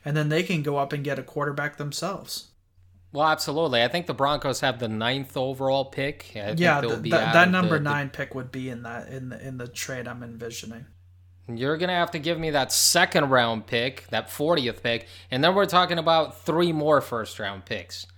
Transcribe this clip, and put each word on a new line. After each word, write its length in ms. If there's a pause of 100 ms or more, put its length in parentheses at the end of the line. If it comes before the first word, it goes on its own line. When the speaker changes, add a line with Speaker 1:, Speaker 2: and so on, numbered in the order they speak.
Speaker 1:
and 100
then 140
they 140
can 180
go 160
up 160
and 100
get 140
a 60
quarterback 540
themselves. 720 (600)
Speaker 2:
Well, 160
absolutely. 540
I 60
think 180
the 80
Broncos 460
have 180
the 100
ninth 480
overall 500
pick. 500
I 140
think 100
Speaker 1:
Yeah, 200
Speaker 2:
they'll 120
Speaker 1:
th-, 100
Speaker 2:
be 80
Speaker 1:
that, 200
Speaker 2:
out 40
Speaker 1:
that 140
Speaker 2:
of 40
Speaker 1:
number 280
Speaker 2:
the, 40
the 60
Speaker 1:
nine 220
pick 240
would 160
be 180
in 140
that, 240
in 220
the, 180
in 100
the 100
trade 400
I'm 140
envisioning. 640 (680)
Speaker 2:
You're 260
gonna 180
have 160
to 80
give 200
me 120
that 200
second 600
round 340
pick, 460
that 180
fortieth 540
pick, 240 (240)
and 120
then 120
we're 100
talking 320
about 480
three 260
more 300
first 380
round 260
picks 400 (120)